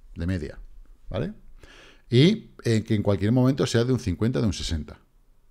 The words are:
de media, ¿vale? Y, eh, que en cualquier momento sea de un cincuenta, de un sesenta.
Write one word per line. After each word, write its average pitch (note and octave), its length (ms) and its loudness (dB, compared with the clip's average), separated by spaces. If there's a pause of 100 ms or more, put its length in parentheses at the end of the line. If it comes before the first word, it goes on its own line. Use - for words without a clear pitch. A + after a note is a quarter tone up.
(160)
de E2+ 100 -6
media, F2 340 -6 (500)
¿vale? E3 240 -4 (760)
Y, D#3+ 400 4 (140)
eh, A2 200 2
que A2+ 120 -2
en G2+ 80 0
cualquier G2+ 280 2
momento B2+ 360 2
sea A#2 180 2
de B2+ 80 0
un A#2 60 0
cincuenta, G#2+ 420 -2
de B2 60 0
un F2+ 60 0
sesenta. - 460 -8 (520)